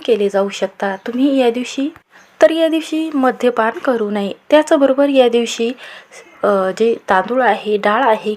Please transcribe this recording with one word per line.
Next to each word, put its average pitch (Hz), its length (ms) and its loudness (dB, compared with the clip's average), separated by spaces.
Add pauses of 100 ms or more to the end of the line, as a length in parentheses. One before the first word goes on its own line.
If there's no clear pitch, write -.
केले 208 240 2
जाऊ 196 200 0
शकता 196 460 -4
तुम्ही 262 420 0
या 247 120 4
दिवशी. 247 400 -4 (520)
तर 311 100 0
या 320 160 0
दिवशी 320 460 -4
मद्यपान 247 640 -2
करू 220 300 -2
नये. 202 220 -4 (180)
त्याचबरोबर 285 600 4
या 262 200 4
दिवशी, 233 420 0 (720)
अ, 196 40 2 (300)
जे 226 180 2 (140)
तांदूळ 208 340 2
आहे, 208 340 2
डाळ 208 260 0
आहे 214 340 0